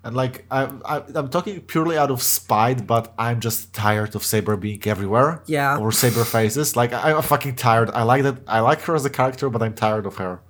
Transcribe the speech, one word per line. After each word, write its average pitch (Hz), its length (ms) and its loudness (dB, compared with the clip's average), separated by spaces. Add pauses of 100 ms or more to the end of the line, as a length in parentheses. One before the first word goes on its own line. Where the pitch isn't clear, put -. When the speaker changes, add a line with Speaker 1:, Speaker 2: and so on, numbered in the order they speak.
Speaker 1:
And, 113 80 -10
like, 127 380 -4
I'm, 131 320 -4
I'm, 147 180 -4 (140)
I'm 143 140 -4
talking 180 320 -4
purely 160 360 0
out 143 140 2
of 123 100 -2
spite, 113 640 2
but 117 320 0
I'm 117 220 -2
just - 340 -6
tired 107 400 0
of 104 100 -6
Saber 104 320 0
being 101 300 -6
everywhere. 107 600 0
Speaker 2:
Yeah. 143 320 0
Speaker 1:
Or 110 120 0
Saber 117 340 2
faces. 113 520 0
Like, 120 160 2
I, 139 200 0
I'm 156 100 2
fucking 143 340 0
tired. 113 340 4
I 117 140 0
like 131 180 4
that. 135 140 0 (100)
I 113 140 2
like 147 220 2
her 170 120 -2
as 143 100 0
a 139 60 0
character, 131 400 0
but 113 120 -2
I'm 110 120 -2
tired 107 320 -2
of 95 100 -8
her. 90 340 -6